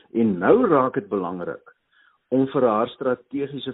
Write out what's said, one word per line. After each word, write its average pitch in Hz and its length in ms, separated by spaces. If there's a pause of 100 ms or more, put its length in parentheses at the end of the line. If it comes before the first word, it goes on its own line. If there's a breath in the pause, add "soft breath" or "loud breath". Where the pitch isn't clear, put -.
(140 soft breath)
en 110 260
nou 196 280
raak 131 260
dit 131 160
belangrik 90 640 (580)
om 131 160
vir 131 200
haar 113 220
strategiese 131 840